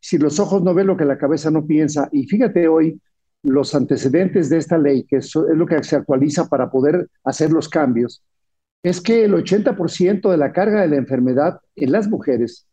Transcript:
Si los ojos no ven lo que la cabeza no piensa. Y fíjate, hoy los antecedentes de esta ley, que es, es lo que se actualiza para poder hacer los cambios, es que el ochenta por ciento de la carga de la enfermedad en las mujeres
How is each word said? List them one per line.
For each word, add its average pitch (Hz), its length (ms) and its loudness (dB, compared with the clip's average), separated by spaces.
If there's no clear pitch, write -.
Si - 140 -4
los 147 240 0
ojos 190 220 0
no 180 100 2
ven 190 140 2
lo 190 100 2
que 165 80 -2
la 139 140 0
cabeza 156 320 -2
no 156 160 0
piensa. 151 440 0
Y 139 140 -2
fíjate, 185 440 0
hoy 160 300 2
los 135 320 0
antecedentes 147 760 0
de 160 80 2
esta 165 220 0
ley, 143 280 2
que 139 100 -2
es, 127 100 -4
es - 80 -18
lo 165 100 0
que 160 180 0
se - 100 -4
actualiza 139 540 0
para 127 220 -2
poder 147 380 0
hacer 156 280 -2
los 156 180 0
cambios, 123 540 -2
es 175 200 -2
que 226 240 2
el 202 80 2
ochenta 190 420 0
por 175 140 -4
ciento 185 400 0
de 170 80 2
la 143 140 0
carga 208 280 0
de 175 80 2
la 147 80 2
enfermedad 131 640 0
en 135 160 -2
las 208 160 0
mujeres 123 640 -4